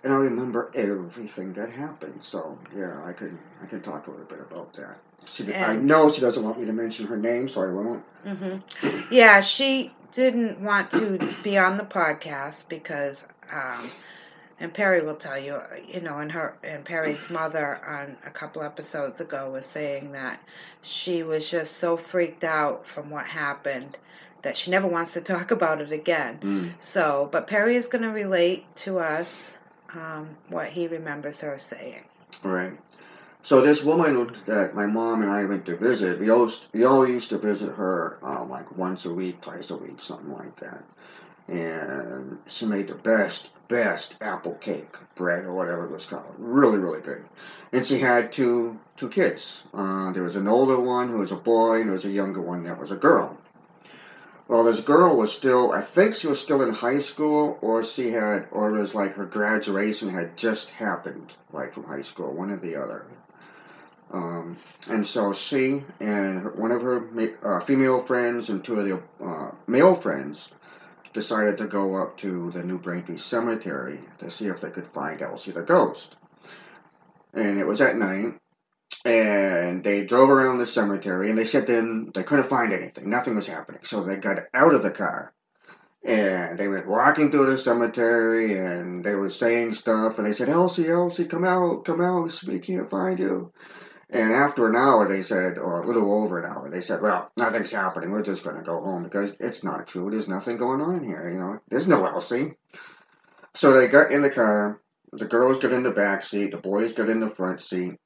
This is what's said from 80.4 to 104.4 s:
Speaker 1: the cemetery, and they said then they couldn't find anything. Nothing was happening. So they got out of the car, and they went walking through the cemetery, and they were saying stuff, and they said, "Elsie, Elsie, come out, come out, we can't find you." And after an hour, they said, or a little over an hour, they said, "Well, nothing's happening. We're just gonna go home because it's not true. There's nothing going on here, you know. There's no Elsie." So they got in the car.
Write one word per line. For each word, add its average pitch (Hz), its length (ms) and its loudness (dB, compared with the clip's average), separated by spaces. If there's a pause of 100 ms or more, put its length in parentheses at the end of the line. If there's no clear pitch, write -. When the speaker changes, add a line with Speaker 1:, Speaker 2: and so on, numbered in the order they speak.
Speaker 1:
the 120 80 0
cemetery, 101 640 0
and 110 80 2
they 113 60 2
said 107 240 2
then 113 440 0
they 92 120 -4
couldn't 139 240 2
find 117 240 2
anything. 90 360 -8
Nothing 120 280 -2
was 95 100 -4
happening. - 380 -12
So 104 180 -6
they 98 140 -4
got 98 220 -2 (140)
out 147 220 8
of 107 80 4
the 98 80 0
car, - 420 -6 (720)
and 92 540 0
they 98 80 -2
went 98 220 -4
walking 139 420 6
through 139 200 6
the 131 80 2
cemetery, 113 1000 2
and 90 460 -4
they 104 100 0
were 98 160 0
saying 117 440 0
stuff, 110 440 0
and 104 80 0
they 104 60 0
said, 123 160 0
"Elsie, 170 400 4
Elsie, 170 380 2
come 170 180 -2
out, 180 400 2
come 165 160 -2
out, 175 480 0
we 185 100 -4
can't 185 320 -6
find 185 300 -2
you." 190 320 -2 (600)
And 110 200 2
after 135 360 4
an 110 60 4
hour, 123 320 6
they 95 160 0
said, 92 340 0
or 87 260 -4
a - 40 -4
little 110 260 4
over 92 300 0
an 76 80 -8
hour, 67 180 -10
they 87 120 -6
said, 90 200 -4
"Well, 98 360 0
nothing's 113 340 0
happening. 92 400 -4
We're 104 140 -2
just 95 180 -4
gonna 80 220 -10
go 82 160 -4
home 90 240 -6
because 101 340 -4
it's 123 240 -6
not 78 240 -6
true. 92 240 -6
There's 110 180 -4
nothing 120 280 -4
going 131 240 -2
on 170 240 -4
here, - 260 -8
you 92 80 -6
know. 95 300 -8
There's - 180 0
no 120 180 6
Elsie." 123 520 -4 (1000)
So 139 180 8
they 127 140 10
got 143 240 8
in 143 120 4
the 139 80 6
car. 107 500 2 (320)